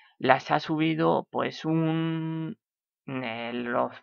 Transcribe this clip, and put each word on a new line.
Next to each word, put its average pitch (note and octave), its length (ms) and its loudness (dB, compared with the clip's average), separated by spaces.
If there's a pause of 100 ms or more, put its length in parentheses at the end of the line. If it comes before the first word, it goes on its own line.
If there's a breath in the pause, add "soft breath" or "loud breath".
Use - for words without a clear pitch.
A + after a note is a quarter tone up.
(200 loud breath)
las C3 320 4
ha D3 80 4
subido, D#3+ 720 2
pues, B2+ 340 -4
un... D#3+ 920 0 (500)
Eh, A#2 460 -6
los, B2 500 -2